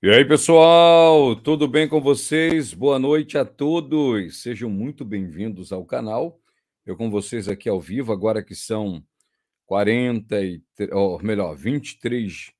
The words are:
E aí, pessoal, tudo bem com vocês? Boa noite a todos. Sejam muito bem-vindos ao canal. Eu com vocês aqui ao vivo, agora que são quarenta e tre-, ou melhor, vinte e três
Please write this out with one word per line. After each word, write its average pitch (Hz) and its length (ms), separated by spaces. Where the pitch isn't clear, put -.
E 95 60
aí, 120 120
pessoal, 160 1120
tudo 147 320
bem 151 200
com 156 120
vocês? 151 760
Boa 135 240
noite 147 400
a 135 40
todos. 143 960
Sejam 117 300
muito 120 340
bem-vindos 98 720
ao 92 100
canal. 123 560
Eu 95 100
com 113 140
vocês 104 380
aqui 101 200
ao 98 140
vivo, 110 320
agora 104 300
que - 100
são 98 500
quarenta 110 760
e 90 180
tre-, - 180
ou 95 300
melhor, 101 320
vinte 120 380
e - 60
três 117 600